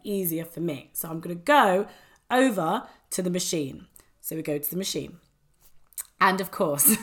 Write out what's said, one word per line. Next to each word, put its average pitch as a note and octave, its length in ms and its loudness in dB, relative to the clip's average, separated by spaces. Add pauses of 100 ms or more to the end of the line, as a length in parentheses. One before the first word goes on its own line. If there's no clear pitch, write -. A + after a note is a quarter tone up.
easier F3+ 400 -2
for D#3+ 160 -14
me. D#3 340 -4
So - 160 -8
I'm E3 120 -6
gonna F3 140 -6
go G#3 520 4 (420)
over A#3 540 2 (280)
to F#3 100 -4
the F#3 80 -2
machine." E3+ 580 -4 (320)
So - 160 -10
we D#3+ 60 -6
go D3+ 160 -2
to D3 120 -6
the E3+ 80 -6
machine. E3+ 420 -6 (1000)
And F#3+ 220 4
of F3+ 100 -6
course, F3 520 2